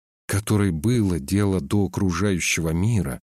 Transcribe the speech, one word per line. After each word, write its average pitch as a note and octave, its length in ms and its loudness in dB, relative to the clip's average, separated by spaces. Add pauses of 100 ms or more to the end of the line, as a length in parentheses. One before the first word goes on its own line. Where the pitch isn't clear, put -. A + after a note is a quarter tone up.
(260)
которой G#2 460 2
было F#2 480 0
дело F#2+ 400 0
до G2+ 240 0
окружающего F2+ 840 -2
мира, F2 560 0